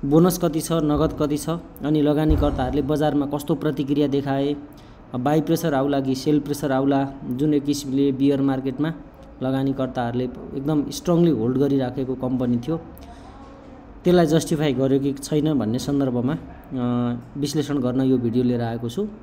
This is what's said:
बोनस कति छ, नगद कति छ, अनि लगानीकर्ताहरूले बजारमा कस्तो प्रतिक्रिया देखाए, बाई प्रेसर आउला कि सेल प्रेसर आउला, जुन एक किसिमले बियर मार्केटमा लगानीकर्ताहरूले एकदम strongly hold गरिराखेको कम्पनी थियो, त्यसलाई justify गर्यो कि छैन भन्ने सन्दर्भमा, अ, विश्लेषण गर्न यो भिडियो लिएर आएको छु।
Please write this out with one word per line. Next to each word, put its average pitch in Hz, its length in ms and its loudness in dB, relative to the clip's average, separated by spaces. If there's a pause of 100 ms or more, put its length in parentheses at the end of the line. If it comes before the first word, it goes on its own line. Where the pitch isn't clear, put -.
बोनस 170 340 6
कति 160 220 0
छ, 160 120 -4
नगद 151 460 2
कति 151 180 0
छ, 147 120 -6 (360)
अनि 151 180 2
लगानीकर्ताहरूले 147 800 2
बजारमा 143 440 0
कस्तो 143 280 -2
प्रतिक्रिया 143 520 0
देखाए, 139 500 0 (640)
बाई 147 200 2
प्रेसर 160 340 0
आउला 139 260 2
कि 131 140 0
सेल 151 260 2
प्रेसर 143 320 -4
आउला, 139 400 2 (120)
जुन 143 300 0
एक 139 100 0
किसिमले 139 480 0
बियर 139 280 2
मार्केटमा 135 520 0 (500)
लगानीकर्ताहरूले 131 800 -2
एकदम 139 680 -2
strongly 170 400 4
hold 127 280 2
गरिराखेको 135 560 0
कम्पनी 127 420 0
थियो, 156 240 -2 (1200)
त्यसलाई 175 220 6
justify 151 460 2
गर्यो 131 280 2
कि 139 120 0
छैन 151 460 0
भन्ने 113 200 0
सन्दर्भमा, 139 580 0 (360)
अ, 120 460 -2 (180)
विश्लेषण 143 420 -2
गर्न 123 220 0
यो 131 180 4
भिडियो 120 260 0
लिएर 123 180 0
आएको 117 260 -4
छु। 196 200 -4 (140)